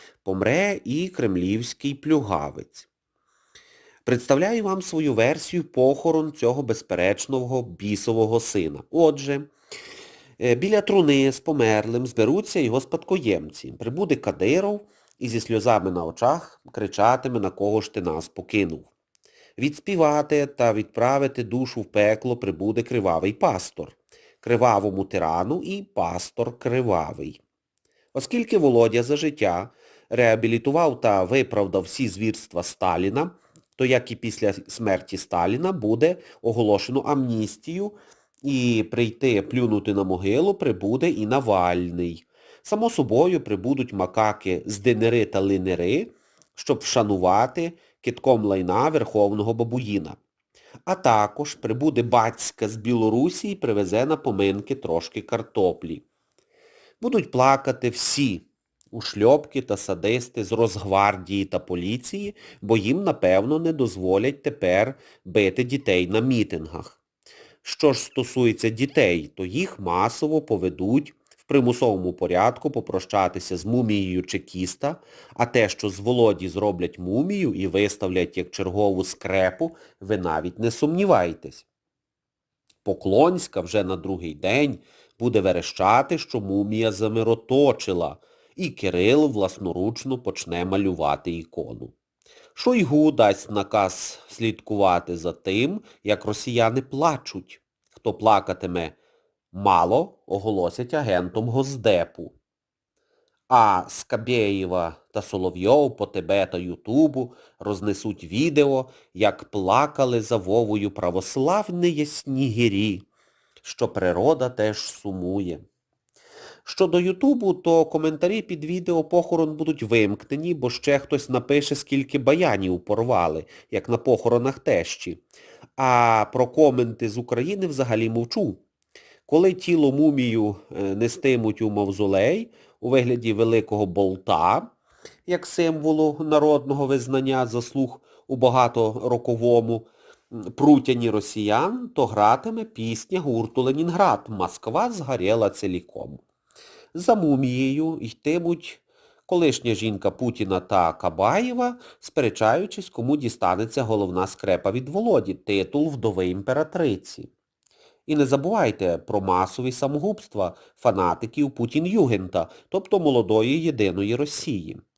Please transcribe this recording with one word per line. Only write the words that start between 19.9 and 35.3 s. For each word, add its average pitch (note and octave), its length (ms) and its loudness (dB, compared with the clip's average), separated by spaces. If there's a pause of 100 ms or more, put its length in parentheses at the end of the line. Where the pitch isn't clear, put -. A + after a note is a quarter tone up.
та A#2+ 280 0
відправити B2+ 680 0
душу A#2+ 380 -4
в G2+ 40 -10
пекло G#2+ 520 2
прибуде G2+ 460 -2
кривавий F#2+ 500 0
пастор. G2 640 -4 (460)
Кривавому G#2 640 2
тирану F#2 580 -2
і G3 200 -8
пастор - 760 -6
кривавий. F#2 840 -2 (720)
Оскільки A3+ 440 -2
Володя A#2 460 6
за C#3 120 0
життя A2+ 540 -2 (400)
реабілітував A#2 920 2
та G2+ 220 4
виправдав G2 600 0
всі A#2+ 240 -4
звірства G2 560 -4
Сталіна, G2 680 -2 (440)
то, C3 100 0
як B2 260 2
і A2+ 40 -8
після G#2 380 -2
смерті F#2+ 640 -4
Сталіна, G#2 540 -2